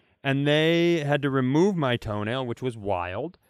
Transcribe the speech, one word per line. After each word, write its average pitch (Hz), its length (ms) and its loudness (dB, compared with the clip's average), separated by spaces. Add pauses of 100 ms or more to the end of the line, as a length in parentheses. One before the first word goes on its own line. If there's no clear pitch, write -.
(220)
and 139 240 0
they 165 540 2
had 143 220 0
to 143 80 0
remove 135 440 2
my 135 220 0
toenail, 113 500 -4
which 117 160 -6
was 127 140 -4
wild. 98 600 -6 (120)